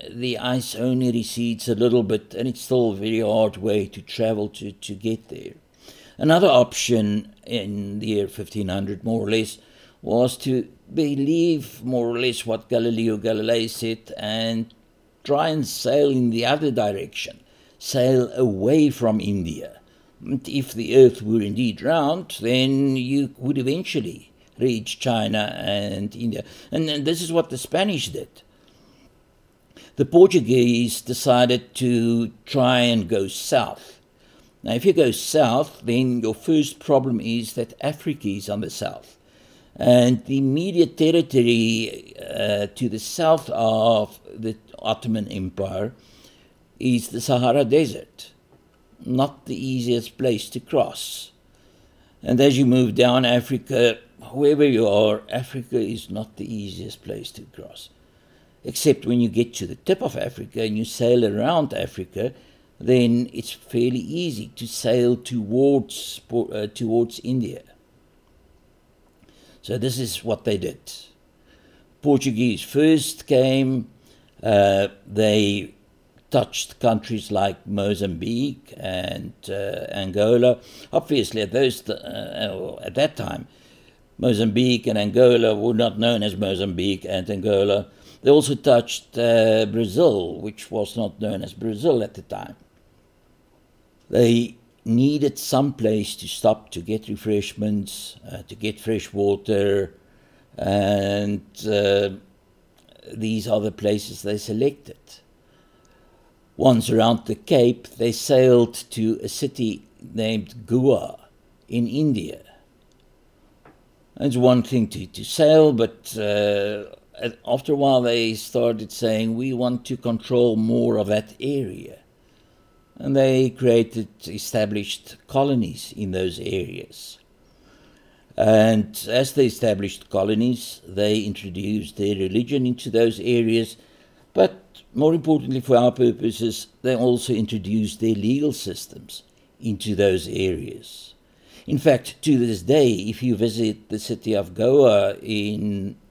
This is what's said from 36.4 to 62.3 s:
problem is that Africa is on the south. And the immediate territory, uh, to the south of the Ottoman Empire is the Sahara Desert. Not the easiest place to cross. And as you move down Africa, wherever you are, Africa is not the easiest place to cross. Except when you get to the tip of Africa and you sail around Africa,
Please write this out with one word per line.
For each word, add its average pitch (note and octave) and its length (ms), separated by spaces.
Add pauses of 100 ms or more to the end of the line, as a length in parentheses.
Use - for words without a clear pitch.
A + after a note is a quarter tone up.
problem C3 420
is A2+ 320
that - 300
Africa D3 460
is G2+ 200
on G#2 120
the G2+ 100
south. - 480 (580)
And B2 480
the C3+ 140
immediate E3 580
territory, A#2+ 1200
uh, G#2 560
to B2 140
the G#2+ 100
south D#3+ 520
of A2 680 (160)
the A2 220 (220)
Ottoman G#2+ 500
Empire G2 640 (880)
is B2 280
the A#2 120
Sahara B2 460
Desert. - 640 (720)
Not C3 400
the A#2+ 100
easiest A#2+ 640
place A#2+ 320
to B2 120
cross. - 720 (920)
And B2 180
as C#3 160
you C#3 80
move B2 300
down B2 320
Africa, A#2+ 720 (340)
wherever D3 320
you A2+ 240
are, G#2+ 400
Africa B2 500
is A2+ 320
not G#2+ 260
the - 160
easiest F#2+ 520
place G#2 280
to - 100
cross. - 480 (760)
Except - 400
when A#2+ 160
you A#2 80
get A#2 260
to F#2 120
the G2+ 100
tip - 260
of - 140
Africa - 460
and G#2+ 160
you A2+ 80
sail A#2+ 380
around C3 500
Africa, G2 580 (480)